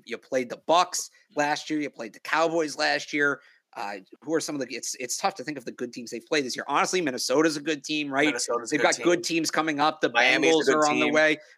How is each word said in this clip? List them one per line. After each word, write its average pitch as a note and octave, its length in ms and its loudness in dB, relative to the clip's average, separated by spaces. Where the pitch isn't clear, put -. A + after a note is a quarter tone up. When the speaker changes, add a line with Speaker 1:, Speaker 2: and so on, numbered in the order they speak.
Speaker 1:
you A2+ 120 -8
played B2+ 320 -4
the C3+ 200 -10
Bucs F3 400 2
last D3 340 -2
year. D3+ 120 -2
You C#3 80 -4
played A2+ 240 -12
the - 60 -20
Cowboys D#3+ 580 0
last D3 360 -2
year. C#3+ 280 0
Uh, G#2 200 -8
who D3+ 120 -6
are D#3 60 2
some D3+ 160 -6
of C3+ 60 -6
the, B2 120 -8
it's, - 260 -8
it's B2+ 180 -6
tough G3 180 -2
to C3 80 -12
think D3+ 140 -8
of A#2+ 80 -14
the A2+ 60 -8
good B2 200 -8
teams A#2 200 -12
they've A#2 140 -10
played D3+ 200 0
this A#2 100 -6
year. - 120 -8
Honestly, F3 340 0
Minnesota's D3 560 2
a D3 40 -6
good D3 220 -4
team, D3 300 -4
right? D3 140 4
Speaker 2:
Minnesota's A#2 440 -2
a D3+ 40 0
Speaker 1:
They've - 40 0
Speaker 2:
good F3 80 4
Speaker 1:
got D#3+ 80 4
Speaker 2:
team. - 100 -8
Speaker 1:
good E3+ 180 2
teams E3 280 -2
coming D#3 280 -2
up. D#3 220 2
The G3+ 80 2
Speaker 2:
Miami's B2+ 460 4
a - 20 4
Speaker 1:
Bengals C#3 80 2
Speaker 2:
good D3+ 100 4
Speaker 1:
are D3+ 140 4
on D3 100 0
the D3+ 60 2
Speaker 2:
team. D3 80 0
Speaker 1:
way. D#3 240 4